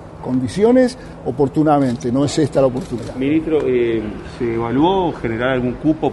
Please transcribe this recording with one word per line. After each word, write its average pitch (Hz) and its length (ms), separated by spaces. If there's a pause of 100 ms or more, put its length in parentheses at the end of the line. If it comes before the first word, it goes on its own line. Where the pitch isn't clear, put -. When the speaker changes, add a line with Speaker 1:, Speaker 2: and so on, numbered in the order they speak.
(220)
Speaker 1:
condiciones 247 720 (300)
oportunamente, 139 840
no 135 120
es - 140
esta 147 220
la 135 80
oportunidad. 120 480
Speaker 2:
Ministro, 156 500
eh, 120 340 (380)
¿se 117 160
evaluó 147 600
generar 120 340
algún 127 240
cupo 151 400